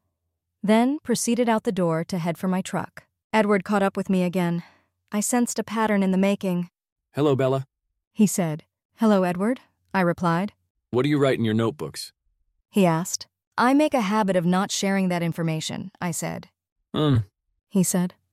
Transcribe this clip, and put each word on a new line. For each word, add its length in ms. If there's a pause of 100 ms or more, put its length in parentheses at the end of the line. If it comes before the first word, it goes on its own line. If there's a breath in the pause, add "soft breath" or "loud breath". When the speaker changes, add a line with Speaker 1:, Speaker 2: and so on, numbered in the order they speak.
(640)
Speaker 1:
then 380
proceeded 460
out 180
the 80
door 320
to 120
head 220
for 100
my 140
truck. 420 (300)
Edward 300
caught 180
up 160
with 100
me 140
again. 400 (500 soft breath)
I 80
sensed 380
a 40
pattern 400
in 80
the 60 (140)
making. 400 (420)
Speaker 2:
"Hello, 240
Bella," 300 (480)
Speaker 1:
he 120
said. 380 (300)
"Hello, 300
Edward," 360 (320)
I 80
replied. 520 (380)
Speaker 2:
"What 140
do 40
you 100
write 200
in 60
your 100
notebooks?" 580 (560)
Speaker 1:
he 160
asked. 440 (280)
"I 180
make 200
a 180
habit 220
of 100
not 280
sharing 360
that 140
information," 760
I 100
said. 380 (440)
Speaker 2:
"Um," 340 (420)
Speaker 1:
he 160
said. 300 (180)